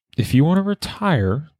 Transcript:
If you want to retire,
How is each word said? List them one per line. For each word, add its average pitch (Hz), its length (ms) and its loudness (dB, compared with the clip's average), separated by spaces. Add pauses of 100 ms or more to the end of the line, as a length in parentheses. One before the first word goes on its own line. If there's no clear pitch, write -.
(160)
If 113 160 -4
you 127 120 6
want 175 120 2
to 196 60 0
retire, 156 960 -2